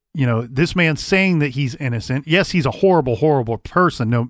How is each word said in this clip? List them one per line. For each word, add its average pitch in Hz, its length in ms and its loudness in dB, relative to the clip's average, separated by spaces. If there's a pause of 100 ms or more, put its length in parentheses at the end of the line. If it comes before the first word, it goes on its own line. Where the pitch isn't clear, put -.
(140)
you 135 140 0
know, 117 180 0
this 135 300 -2
man's 160 280 0
saying 190 360 2
that 147 120 0
he's 131 240 -2
innocent. 131 520 -4
Yes, 175 240 0
he's 156 160 0
a 120 40 0
horrible, 160 440 2
horrible 123 420 0
person, 156 520 0
no, 120 200 0